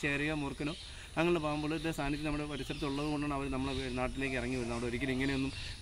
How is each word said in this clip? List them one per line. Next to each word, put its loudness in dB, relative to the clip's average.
ചേരയോ 2
മൂർഖനോ -2
അങ്ങനെയുള്ള 4
പാമ്പുകളുടെ 0
സാന്നിധ്യം 0
നമ്മുടെ 0
പരിസരത്തുള്ളത് -2
കൊണ്ടാണ് 0
അവർ 0
നമ്മളെ 0
വീ-, -2
നാട്ടിലേക്ക് 0
ഇറങ്ങി 0
വരുന്നത്. 0
അവിടെ 0
ഒരിക്കലും 0
ഇങ്ങനെയൊന്നും 2